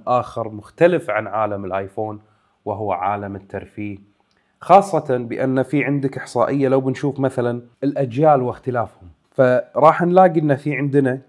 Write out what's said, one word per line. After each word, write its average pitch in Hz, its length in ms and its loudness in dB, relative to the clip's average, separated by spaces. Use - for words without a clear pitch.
آخر 117 420 -4
مختلف 151 640 0
عن 107 160 -2
عالم 101 380 -4
الآيفون، 101 560 -8
وهو 104 280 -4
عالم 98 440 -4
الترفيه، 98 600 -12
خاصة 165 560 4
بأن 127 460 -2
في 135 220 -2
عندك 135 340 -4
إحصائية 131 500 0
لو 135 120 2
بنشوف 131 400 -4
مثلًا 123 420 -2
الأجيال 139 580 2
واختلافهم، 117 680 -6
فراح 131 720 4
نلاقي 175 380 4
أن 147 160 0
في 143 200 -6
عندنا 135 520 0